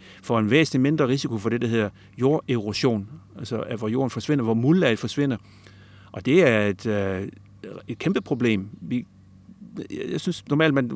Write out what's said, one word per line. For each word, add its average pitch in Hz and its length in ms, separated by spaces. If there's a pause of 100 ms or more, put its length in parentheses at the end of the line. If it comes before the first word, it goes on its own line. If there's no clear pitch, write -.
(240)
får 117 160
en 107 100
væsentlig 139 320
mindre 147 260
risiko 131 300
for 107 120
det, 120 120
der 120 60
hedder 110 220 (280)
jorderosion, 117 920 (280)
altså, 113 220
at 117 180
hvor 110 100
jorden 123 220
forsvinder, 135 340
hvor 113 100
muldlaget 131 460
forsvinder. 135 380 (720)
Og 95 140
det 156 220
er 107 200
et, 98 180
øh, 98 420 (600)
et - 100
kæmpe - 240
problem. 113 480 (120)
Vi, 123 240 (1040)
jeg 156 100
synes - 260
normalt, 151 260
man 127 220